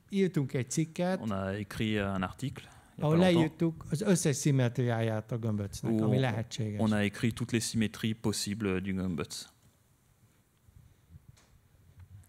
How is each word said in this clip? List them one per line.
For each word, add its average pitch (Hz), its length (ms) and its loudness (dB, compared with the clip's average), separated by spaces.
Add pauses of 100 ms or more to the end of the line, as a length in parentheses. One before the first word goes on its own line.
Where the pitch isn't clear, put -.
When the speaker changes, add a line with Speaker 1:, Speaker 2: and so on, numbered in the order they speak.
Speaker 1:
írtunk 160 440 0
egy 123 180 -2
cikket, 175 500 -2
Speaker 2:
On 113 100 -4
a 95 280 -2
écrit 107 400 -2
un 98 240 0
article, - 420 -6
il - 360 -20
y - 20 -10
a - 20 2
Speaker 1:
ahol 156 140 4
Speaker 2:
pas 185 140 8
longtemps, 170 80 6
Speaker 1:
leírtuk 160 500 0
az 151 100 -2
összes 170 360 2
szimmetriáját 120 960 2
a 120 60 -2
gömböcnek, 107 540 -2
Speaker 2:
où 110 100 4
Speaker 1:
ami 104 140 4
Speaker 2:
on, - 40 4
Speaker 1:
lehetséges. 110 600 -2
Speaker 2:
on 110 120 2
a 104 120 4
écrit 110 280 0
toutes - 200 -6
les 113 120 2
symétries 110 500 -2
possibles 101 680 -2
du 95 140 -4
gumböt. 92 560 -4 (2750)